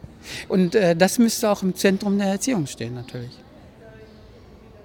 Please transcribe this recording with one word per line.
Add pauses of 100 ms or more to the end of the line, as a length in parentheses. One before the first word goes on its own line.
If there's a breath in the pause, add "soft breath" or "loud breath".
(480 loud breath)
Und,
äh,
das
müsste
auch
im
Zentrum
der
Erziehung
stehen,
natürlich. (1500)